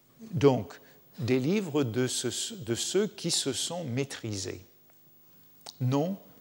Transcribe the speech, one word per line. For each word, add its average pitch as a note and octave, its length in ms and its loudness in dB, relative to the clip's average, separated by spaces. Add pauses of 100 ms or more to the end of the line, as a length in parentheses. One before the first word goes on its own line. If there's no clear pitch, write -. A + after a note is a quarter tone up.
(320)
donc B2+ 480 4 (400)
des B2+ 200 2
livres D3+ 440 2
de B2 240 0
ce, - 480 -4
de B2+ 180 -2
ceux F#3+ 340 2
qui - 220 -4
se - 240 0
sont E3+ 300 -4
maîtrisés, G#2+ 800 -4 (1200)
non C#3+ 360 2 (240)